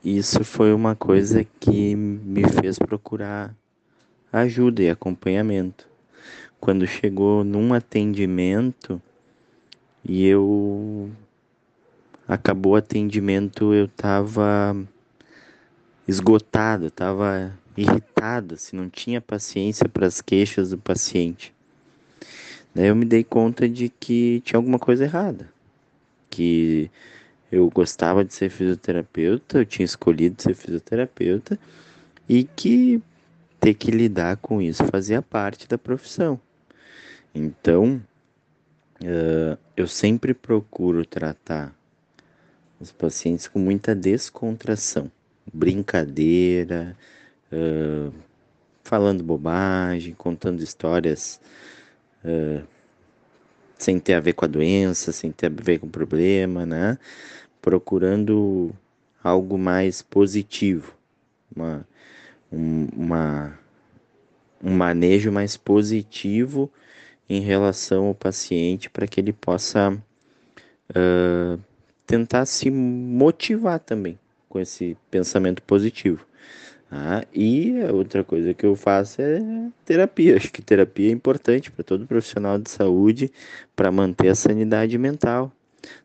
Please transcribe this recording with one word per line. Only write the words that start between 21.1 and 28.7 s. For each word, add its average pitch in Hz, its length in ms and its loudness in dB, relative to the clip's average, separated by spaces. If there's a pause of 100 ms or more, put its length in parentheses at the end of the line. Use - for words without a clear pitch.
Daí 90 140 2
eu 104 100 6
me 117 80 2
dei 117 200 4
conta 120 440 0
de 120 200 -4
que 120 560 0
tinha - 140 0
alguma 123 200 2
coisa 127 240 2
errada, 160 460 -4 (840)
que 82 580 0 (600)
eu 90 200 4
gostava 90 540 2
de 92 80 -6
ser 95 180 -2
fisioterapeuta, 90 1080 -2